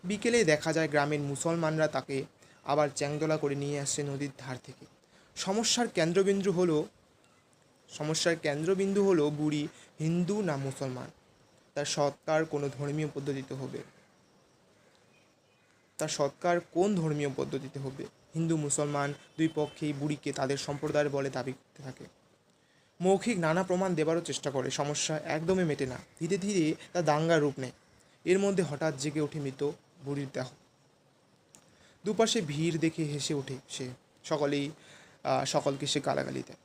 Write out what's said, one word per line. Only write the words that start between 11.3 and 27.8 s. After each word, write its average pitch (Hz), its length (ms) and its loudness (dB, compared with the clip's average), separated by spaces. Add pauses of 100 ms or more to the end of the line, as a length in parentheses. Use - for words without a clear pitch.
তার 143 120 -2
সৎকার 156 600 0
কোনো 143 320 -2
ধর্মীয় 143 360 -2
পদ্ধতিতে 135 400 -4
হবে, 131 260 -8 (2250)
তার 156 120 -2
সৎকার 175 500 0
কোন 190 360 2
ধর্মীয় 151 400 0
পদ্ধতিতে 139 440 -4
হবে। 135 260 -8 (300)
হিন্দু 165 220 0
মুসলমান 147 560 0 (240)
দুই 160 180 2
পক্ষেই 151 380 -2
বুড়িকে 147 400 -4
তাদের 139 240 0
সম্প্রদায়ের 147 520 0
বলে 139 200 -2
দাবি 135 220 -6
করতে - 320 -16
থাকে। 131 220 -14 (960)
মৌখিক 190 360 4
নানা 170 260 4
প্রমাণ 185 320 2
দেবারও 160 260 2
চেষ্টা 143 300 -4
করে, 131 200 0
সমস্যা 147 460 -2
একদমই 160 460 0
মেটে 143 220 0
না। 127 120 -8 (220)
ধীরে 170 180 -2
ধীরে 180 380 2 (180)
তা 175 80 0
দাঙ্গার 156 400 4
রূপ 143 180 2
নেয়। 123 120 -8 (540)